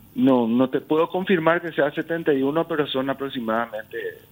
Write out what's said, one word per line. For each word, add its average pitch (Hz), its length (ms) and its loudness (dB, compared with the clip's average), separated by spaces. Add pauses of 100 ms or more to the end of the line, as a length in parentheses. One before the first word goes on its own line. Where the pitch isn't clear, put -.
(140)
no, 123 340 4
no 127 220 2
te 143 100 -2
puedo 160 300 0
confirmar 175 500 2
que 170 120 -8
sea 147 200 0
setenta 165 400 -2
y 135 80 2
uno, 151 260 0
pero 151 200 -2
son 135 240 -4
aproximadamente, 117 880 -6 (340)